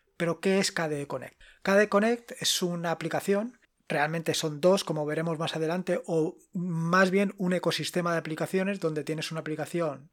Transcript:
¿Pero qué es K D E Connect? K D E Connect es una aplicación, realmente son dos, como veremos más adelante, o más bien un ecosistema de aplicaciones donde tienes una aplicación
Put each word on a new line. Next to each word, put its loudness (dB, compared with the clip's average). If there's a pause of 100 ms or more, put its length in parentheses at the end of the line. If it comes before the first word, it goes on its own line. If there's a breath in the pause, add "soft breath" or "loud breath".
(160)
¿Pero -2
qué 2
es 0
K -2
D -4
E -8
Connect? -10 (220 loud breath)
K 4
D 8
E 2
Connect 2
es 0
una -2
aplicación, -2 (280)
realmente 0
son -2
dos, 6
como -2
veremos -2
más -4
adelante, -2
o 0 (160)
más 2
bien 2
un 0
ecosistema 0
de 0
aplicaciones -2
donde -2
tienes -6
una -6
aplicación -4